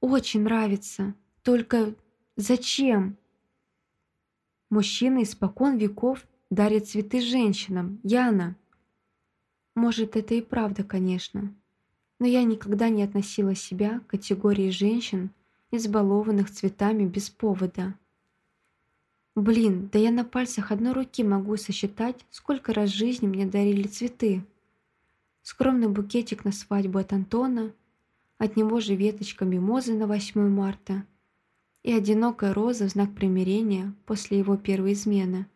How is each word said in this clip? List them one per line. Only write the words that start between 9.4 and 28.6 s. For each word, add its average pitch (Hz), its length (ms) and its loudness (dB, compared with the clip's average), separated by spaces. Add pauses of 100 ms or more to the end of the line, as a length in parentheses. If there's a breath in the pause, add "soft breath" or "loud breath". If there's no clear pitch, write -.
Может, 226 420 0
это 214 180 -2
и 233 80 0
правда, 208 420 -2
конечно. 196 680 -4 (640)
Но 240 80 0
я 247 180 4
никогда 220 440 0
не 214 140 2
относила 202 520 0
себя 208 460 -4
к - 80 -20
категории 196 600 0
женщин, 196 600 -2 (420)
избалованных 208 800 2
цветами 202 560 0
без 196 240 -4
повода. 190 640 -4 (1400)
Блин, 208 560 2
да 214 80 2
я 226 120 4
на 240 140 0
пальцах 240 460 -4
одной 233 220 0
руки 254 320 -4
могу 202 320 0
сосчитать, 208 760 -6
сколько - 440 -6
раз 208 160 2
в 190 40 -4
жизни 233 320 -2
мне 196 200 -2
дарили 202 420 0
цветы. 208 560 -2 (960)
Скромный 254 460 2
букетик 208 560 -2
на 202 80 -2
свадьбу 196 460 -2
от 190 160 -2
Антона, 220 580 -2 (640)
от 214 200 -2
него 220 240 2